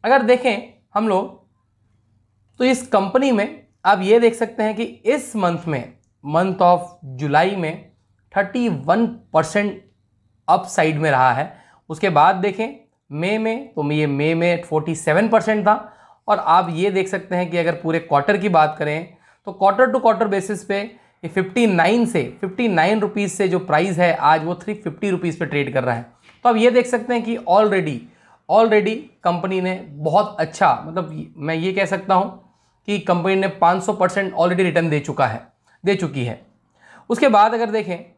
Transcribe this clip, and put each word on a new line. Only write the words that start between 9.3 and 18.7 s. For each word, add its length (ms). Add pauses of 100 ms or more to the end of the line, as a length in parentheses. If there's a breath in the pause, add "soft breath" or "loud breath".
अपसाइड 500
में 120
रहा 220
है। 200 (360 soft breath)
उसके 200
बाद 260
देखें 320 (440)
मई 260
में, 300
तो 240
ये 160
मई 260
में 300
फ़ोर्टी 320
सेवन 320
परसेंट 360
था। 260 (380 loud breath)
और 120
आप 320
ये 200
देख 160
सकते 280
हैं 160
कि 60
अगर 140
पूरे 280
क्वार्टर 380
की 120
बात 300